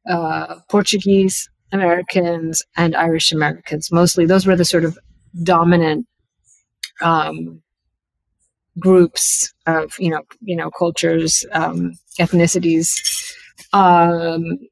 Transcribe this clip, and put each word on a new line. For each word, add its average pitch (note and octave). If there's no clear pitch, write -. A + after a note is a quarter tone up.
uh, E3
Portuguese G3
Americans, E3+
and E3
Irish E3
Americans. D#3
Mostly, E3+
those F#3
were F#3+
the F3
sort E3
of E3
dominant, E3+
um, E3
groups F3+
of, D#3+
you F3
know, D3+
you F#3+
know, D#3+
cultures, E3
um, E3+
ethnicities. E3+
Um, E3+